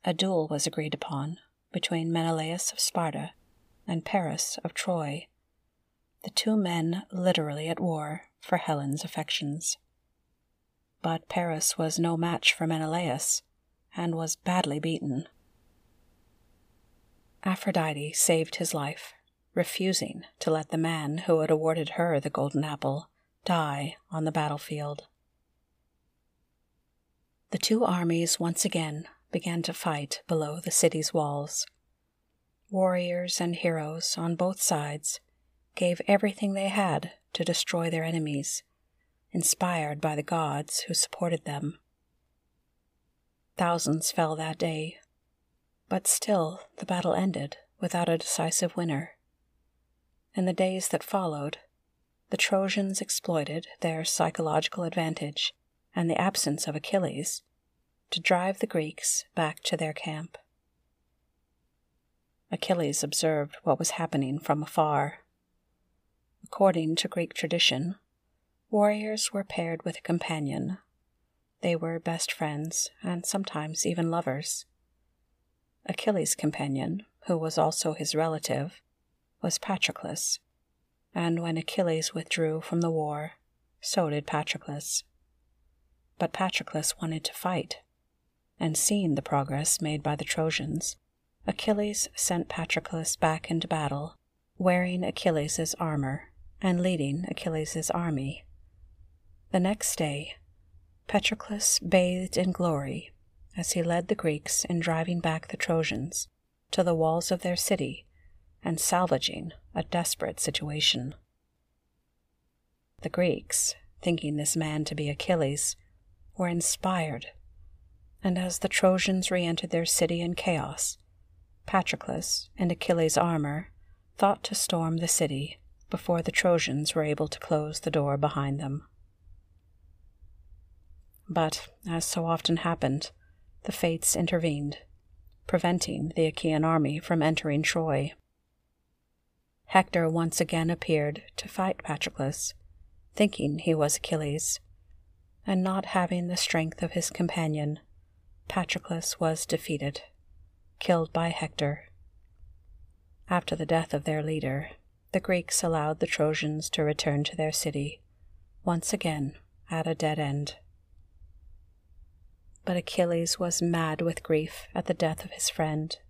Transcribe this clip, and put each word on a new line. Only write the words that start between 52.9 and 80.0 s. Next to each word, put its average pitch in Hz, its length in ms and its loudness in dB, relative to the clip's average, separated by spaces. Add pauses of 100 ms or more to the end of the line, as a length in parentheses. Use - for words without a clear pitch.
exploited 156 680 -2 (140)
their 160 220 -2
psychological 165 800 0
advantage 160 680 -2 (420)
and 165 140 2
the 156 100 2
absence 160 480 0
of 151 80 -4
Achilles 156 680 -2 (640)
to - 100 -4
drive 185 380 2
the 220 100 0
Greeks - 580 -2 (100)
back 156 300 0
to 175 120 0
their 156 160 -2
camp. 156 440 -8 (2250)
Achilles 160 520 0
observed 147 600 0
what 143 140 4
was - 140 0
happening 147 480 0
from 151 240 0
afar. 147 560 2 (1200)
According 170 540 4
to - 100 -2
Greek - 280 -4
tradition, 165 600 2 (760)
warriors 214 600 2
were 196 120 -2
paired 165 420 -4
with 170 120 -4
a - 40 -14
companion. 160 800 -2 (800)
They 175 140 2
were 165 240 -4
best 165 320 -4
friends 151 580 -2 (120)
and 175 240 -4
sometimes 160 600 -2
even 170 260 2
lovers. 160 540 -2 (1200)
Achilles' - 500 0
companion, 147 720 -2 (220)
who 175 100 2
was 160 200 -2
also 156 360 2
his 156 200 -4
relative, 156 680 0 (600)
was - 160 0
Patroclus, - 800 -4 (760)